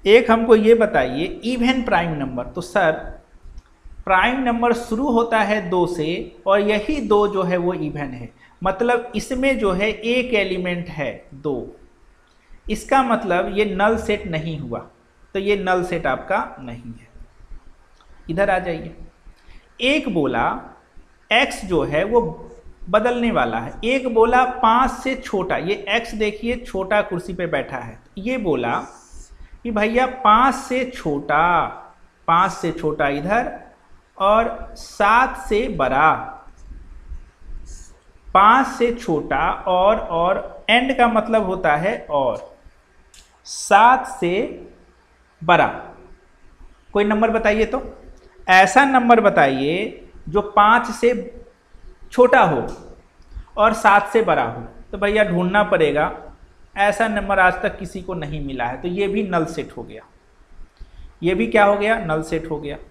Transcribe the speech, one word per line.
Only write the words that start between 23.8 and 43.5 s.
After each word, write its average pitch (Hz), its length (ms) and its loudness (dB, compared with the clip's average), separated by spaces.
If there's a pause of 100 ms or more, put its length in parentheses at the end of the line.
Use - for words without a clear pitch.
एक 247 300 0
बोला 240 320 4
पाँच 240 460 2
से 262 240 -6
छोटा, 180 420 -4
ये 190 320 -4
एक्स 226 240 -2
देखिए 214 420 -4
छोटा 208 460 -2
कुर्सी 180 320 -6
पे 175 140 -6
बैठा 139 300 -4
है, 117 220 -14 (180)
ये 240 200 -4
बोला 143 420 -2 (840)
कि 240 80 -6
भैया 226 340 0
पाँच 247 500 4
से 254 300 -4
छोटा, 156 800 0 (640)
पाँच 170 240 4
से 170 200 -4
छोटा 151 380 -2
इधर 180 420 -2 (640)
और 214 560 2
सात 233 640 2
से 233 320 -2
बड़ा, 143 420 2 (2250)
पाँच 226 340 4
से 233 260 -2
छोटा 151 580 -2
और, 190 460 0
और - 720 -4
end 254 280 2
का 240 100 4
मतलब 220 380 0
होता 180 300 0
है 185 220 -2 (120)
और, 131 480 -4 (840)
सात 240 640 4